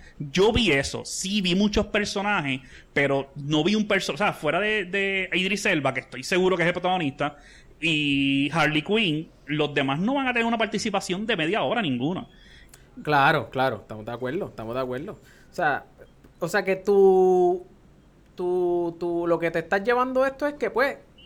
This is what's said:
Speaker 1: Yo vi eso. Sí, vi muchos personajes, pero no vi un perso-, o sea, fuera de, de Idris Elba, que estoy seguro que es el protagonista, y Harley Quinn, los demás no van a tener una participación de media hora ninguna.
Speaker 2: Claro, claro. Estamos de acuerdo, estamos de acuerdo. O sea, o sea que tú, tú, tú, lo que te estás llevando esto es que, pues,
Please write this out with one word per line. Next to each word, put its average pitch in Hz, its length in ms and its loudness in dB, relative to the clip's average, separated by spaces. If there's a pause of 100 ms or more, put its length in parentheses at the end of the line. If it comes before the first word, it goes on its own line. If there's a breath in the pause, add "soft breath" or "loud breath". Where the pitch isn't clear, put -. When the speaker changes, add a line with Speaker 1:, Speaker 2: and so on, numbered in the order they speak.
(180 loud breath)
Speaker 1:
Yo 175 340 2
vi 220 200 4
eso. 139 320 -2
Sí, 196 380 -4
vi 175 120 0
muchos 208 320 2
personajes, 202 720 -2 (320 loud breath)
pero 139 440 0
no 147 260 0
vi 202 140 2
un 214 100 0
perso-, 190 280 0
o - 20 -8
sea, 196 160 0
fuera 156 260 0
de, 208 280 0
de 196 460 -2
Idris 190 340 0
Elba, 143 280 2
que 127 60 -4
estoy 127 240 -12
seguro 185 320 2
que 165 80 2
es - 20 2
el 175 60 2
protagonista, 170 640 -2 (440 loud breath)
y 143 720 0
Harley 151 300 2
Quinn, 175 480 0 (160)
los 147 260 -2
demás 139 280 0
no 233 140 0
van 269 120 -2
a 247 60 0
tener 233 140 0
una 233 120 0
participación 208 680 -2
de 220 120 -2
media 175 260 0
hora 202 180 0
ninguna. 147 460 -2 (720 loud breath)
Speaker 2:
Claro, 147 480 2
claro. 131 340 0
Estamos 107 220 -14
de 113 80 -10
acuerdo, 127 360 -6
estamos 117 260 -10
de 131 60 -4
acuerdo. 135 400 -8 (320 soft breath)
O - 20 -20
sea, 151 300 -2 (560)
o 170 80 -4
sea 196 140 0
que 185 140 0
tú, 185 880 4 (680)
tú, 175 640 -2
tú, 170 280 -2
lo 170 120 2
que 165 120 -2
te 165 100 -2
estás 196 240 -2
llevando 254 420 2
esto 269 200 -4
es 294 80 -4
que, 247 160 -4
pues, 254 280 0 (280)